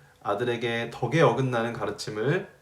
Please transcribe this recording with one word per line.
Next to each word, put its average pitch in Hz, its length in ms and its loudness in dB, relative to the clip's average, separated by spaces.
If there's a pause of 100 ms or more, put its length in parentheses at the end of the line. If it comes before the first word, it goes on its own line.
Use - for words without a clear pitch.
(240)
아들에게 117 720 -2
덕에 131 280 0
어긋나는 123 520 2
가르침을 113 760 -4 (120)